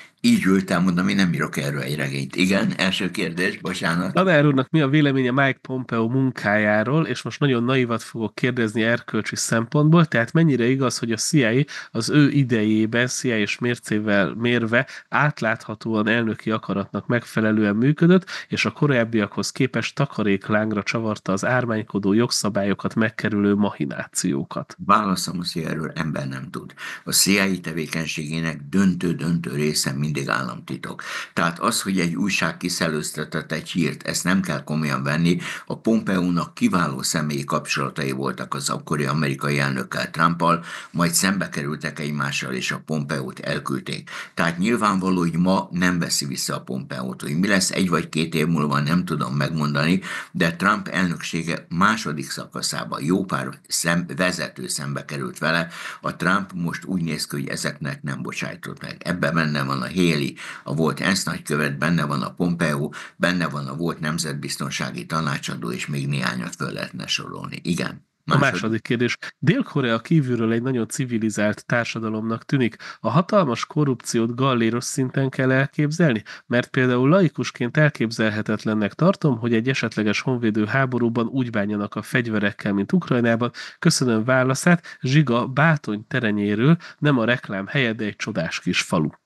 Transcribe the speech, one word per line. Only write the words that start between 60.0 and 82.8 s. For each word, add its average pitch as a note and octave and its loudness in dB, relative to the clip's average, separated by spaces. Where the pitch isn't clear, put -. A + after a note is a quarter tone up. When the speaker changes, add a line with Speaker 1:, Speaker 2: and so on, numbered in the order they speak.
Speaker 1:
Haley, D2+ 2
a C#2 -6
volt D#2 0
ensz F#2+ 0
nagykövet, D2 -2
benne D#2 2
van C#2+ -2
a G1+ -8
Pompeo, D#2+ 0
benne E2+ 0
van C#2+ -6
a C2+ -10
volt D#2+ -4
nemzetbiztonsági D2 -6
tanácsadó, D2 -4
és B1+ -8
még C#2+ -4
néhányat B1 -4
föl B1+ -6
lehetne G1+ -10
sorolni. G1+ -8
Igen. - -4
Speaker 2:
A - -10
Speaker 1:
Második. C#3 4
Speaker 2:
második A2 -2
kérdés. A#2+ 0
Dél-Korea C3 2
kívülről B2 2
egy A#2 2
nagyon A#2+ -2
civilizált A2 -2
társadalomnak A2+ -2
tűnik. B2 2
A A2+ -2
hatalmas D#3 2
korrupciót A#2+ 0
galléros A#2+ 2
szinten C3+ -2
kell C3 0
elképzelni? C#3+ 2
Mert A#2+ 0
például B2+ 4
laikusként C#3+ 2
elképzelhetetlennek A2 2
tartom, - 2
hogy A#2 0
egy A#2 2
esetleges A2 0
honvédő A2+ 2
háborúban A#2+ 2
úgy B2 -2
bánjanak G#2 -2
a G#2+ -4
fegyverekkel, G#2+ 0
mint G2 0